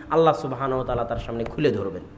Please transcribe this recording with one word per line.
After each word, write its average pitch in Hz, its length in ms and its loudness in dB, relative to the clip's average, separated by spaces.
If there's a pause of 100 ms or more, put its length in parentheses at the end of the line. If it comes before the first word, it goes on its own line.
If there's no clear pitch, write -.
আল্লাহ 160 240 6
সুবহানাহু 131 420 -2
ওয়া 131 100 -2
তাআলা 120 180 -2
তার 117 140 -4
সামনে 117 260 -4
খুলে 147 280 2
ধরবেন, 98 320 -4 (140)